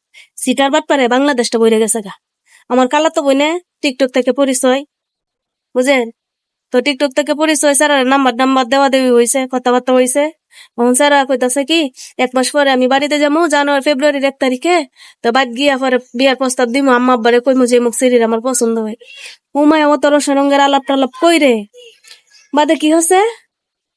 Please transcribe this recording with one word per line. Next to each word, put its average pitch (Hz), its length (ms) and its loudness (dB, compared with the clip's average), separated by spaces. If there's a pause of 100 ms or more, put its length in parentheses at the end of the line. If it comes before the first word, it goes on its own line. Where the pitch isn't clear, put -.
(360)
সিটার 269 360 -2
বাটপারে 294 360 0
বাংলাদেশটা 247 520 0
বইরে 226 200 2
গেছে 220 220 -2
গা। 196 80 -14 (600)
আমার 254 180 2
খালাতো 311 340 -2
বোনে 285 380 0 (220)
TikTok 269 260 -2
থেকে 254 260 -2
পরিচয়, 262 480 0 (960)
বুঝছেন? 247 360 0 (640)
তো 247 60 0
TikTok 277 340 -2
থেকে 294 220 -2
পরিচয়, 302 380 0
স্যারের 285 340 2
নাম্বার, 269 280 2
নাম্বার 262 300 0
দেওয়া 269 240 0
দেওয়ি 254 220 0
হইছে, 240 400 0
কথাবার্তা 247 420 0
হইছে। 254 300 2 (440)
এখন 240 260 -2
স্যারা 285 320 2
কইতাছে 254 400 -2
কি, 320 140 0 (380)
এক 247 160 -2
মাস 254 180 -2
পরে 285 200 0
আমি 254 160 2
বাড়িতে 277 320 0
যাবো, 302 280 0
জানুয়ারি, 285 360 0
ফেব্রুয়ারির 285 400 0
এক 269 160 -2
তারিখে। 262 360 -2 (460)
তো 226 100 -4
বাদ 262 160 0 (100)
গিয়া 277 200 0
পরে 254 200 -2 (180)
বিয়ার 262 200 0
প্রস্তাব 254 340 -2
দিমু, 269 220 0
আম্মা 247 220 2
আব্বারে 240 260 2
কইমু 254 260 2
যে 240 140 2
মুখ 240 140 -2
সিরির 247 300 2
আমার 226 180 -2
পছন্দ 240 380 -2
হয়। 220 180 -8 (580)
উমায় 302 320 2
অত 294 180 0
রসের 285 320 0
রঙের 277 220 2
আলাপ 277 280 2
টালাপ 269 240 -2 (100)
কইরে। 311 320 4 (1000)
বাদে 294 220 2
কি 302 180 0
হচ্ছে? 339 260 2 (760)